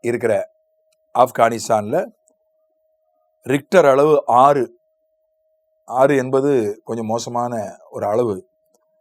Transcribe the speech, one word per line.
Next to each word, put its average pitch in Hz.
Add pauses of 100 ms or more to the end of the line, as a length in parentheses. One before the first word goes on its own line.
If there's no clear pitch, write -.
இருக்கிற 113 (680)
ஆப்கானிஸ்தான்ல 117 (1400)
ரிக்டர் 143
அளவு 143
ஆறு, 127 (1080)
ஆறு 135
என்பது 131
கொஞ்சம் 117
மோசமான 117 (120)
ஒரு 107
அளவு. 107 (520)